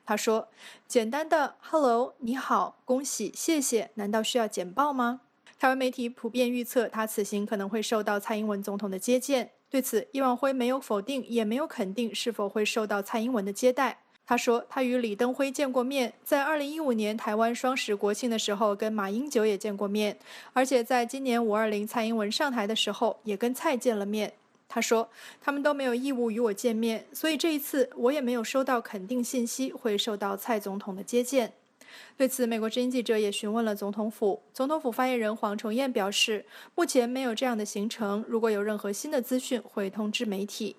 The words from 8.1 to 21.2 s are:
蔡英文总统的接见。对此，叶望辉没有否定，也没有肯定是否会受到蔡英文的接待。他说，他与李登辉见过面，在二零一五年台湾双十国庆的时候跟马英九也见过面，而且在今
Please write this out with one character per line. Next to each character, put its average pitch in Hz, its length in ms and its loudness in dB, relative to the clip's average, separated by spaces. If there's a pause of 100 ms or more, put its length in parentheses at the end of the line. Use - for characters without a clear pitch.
蔡 220 160 -4
英 214 100 -2
文 202 160 -2
总 202 140 -4
统 202 140 -4
的 190 80 -4
接 247 200 2
见。 254 340 0 (180)
对 269 100 2
此， 226 320 0
叶 269 80 -2
望 254 160 4
辉 269 160 0
没 254 140 0
有 262 120 2
否 220 220 -2
定， 269 260 -4
也 226 180 0
没 214 120 0
有 302 100 -2
肯 196 280 -4
定 226 200 -2
是 240 160 -2
否 208 160 -2
会 214 160 0
受 214 240 0
到 208 140 0
蔡 220 200 -2
英 240 120 -2
文 214 100 0
的 202 80 -2
接 247 220 4
待。 254 280 -2 (240)
他 240 120 2
说， 240 320 2
他 269 160 -2
与 247 140 2
李 220 180 -2
登 247 180 0
辉 277 160 0
见 269 200 0
过 254 120 2
面， 254 300 0 (100)
在 277 220 2
二 311 120 2
零 285 140 -2
一 311 80 -6
五 294 140 0
年 214 240 0
台 226 180 -2
湾 226 180 4
双 254 240 0
十 214 180 -2
国 202 200 0
庆 240 160 -2
的 226 80 0
时 214 160 0
候 202 200 2
跟 220 160 -2
马 202 200 -2
英 247 180 -2
九 226 160 2
也 208 140 2
见 202 180 -4
过 202 120 -2
面， 208 280 0 (360)
而 254 120 4
且 262 180 4
在 240 220 2
今 269 200 -6